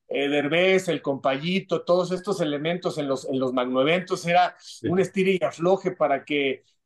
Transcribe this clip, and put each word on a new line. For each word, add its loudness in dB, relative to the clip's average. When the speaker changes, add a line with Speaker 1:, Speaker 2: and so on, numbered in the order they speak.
Speaker 1:
eh, -2
Derbez, 2
el -2
Compayito, -2
todos 2
estos -4
elementos -2
en -2
los, -4
en -2
los 0
magnoeventos, 0
era 2
Speaker 2:
Sí. -8
Speaker 1:
un 2
estira 2
y 2
afloje 0
para 0
que -2